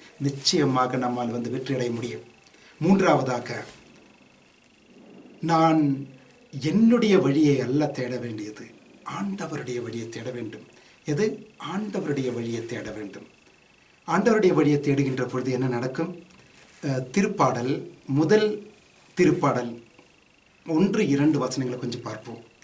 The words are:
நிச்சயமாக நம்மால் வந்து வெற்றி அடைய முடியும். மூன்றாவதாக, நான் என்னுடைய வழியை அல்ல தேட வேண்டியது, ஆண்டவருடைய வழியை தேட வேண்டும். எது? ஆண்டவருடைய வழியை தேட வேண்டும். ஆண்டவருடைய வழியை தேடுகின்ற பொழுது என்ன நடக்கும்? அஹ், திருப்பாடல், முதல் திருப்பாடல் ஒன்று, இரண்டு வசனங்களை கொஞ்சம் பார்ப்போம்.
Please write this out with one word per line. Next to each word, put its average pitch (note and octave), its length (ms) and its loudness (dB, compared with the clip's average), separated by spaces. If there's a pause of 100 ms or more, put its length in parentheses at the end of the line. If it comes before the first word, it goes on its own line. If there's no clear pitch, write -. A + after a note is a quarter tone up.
(200)
நிச்சயமாக C3+ 800 0
நம்மால் A#2+ 380 -2
வந்து A#2 140 -4
வெற்றி C3+ 240 -4
அடைய B2 180 -2
முடியும். A#2 320 -8 (580)
மூன்றாவதாக, D3 680 4 (1900)
நான் D#3+ 400 4 (720)
என்னுடைய G#3 640 4
வழியை C#3 440 4
அல்ல C#3 260 0
தேட B2 300 -6
வேண்டியது, G#2+ 480 -10 (440)
ஆண்டவருடைய C3+ 720 -6
வழியை A2+ 280 -8
தேட A#2+ 220 -10
வேண்டும். A#2 340 -10 (400)
எது? D3+ 200 0 (420)
ஆண்டவருடைய D3+ 680 -4
வழியை A#2 320 -6
தேட G#2+ 260 -10
வேண்டும். G2+ 360 -14 (800)
ஆண்டவருடைய F#3+ 460 4
வழியை C#3+ 260 4
தேடுகின்ற C3 460 0
பொழுது B2+ 260 -4
என்ன B2+ 160 -2
நடக்கும்? B2 440 -4 (720)
அஹ், C3 280 -2
திருப்பாடல், C#3+ 600 0 (340)
முதல் F3+ 420 4 (680)
திருப்பாடல் C3+ 540 2 (960)
ஒன்று, F#3+ 420 2
இரண்டு C#3+ 320 2
வசனங்களை B2 400 -4
கொஞ்சம் A#2 220 -8
பார்ப்போம். A2+ 400 -14 (220)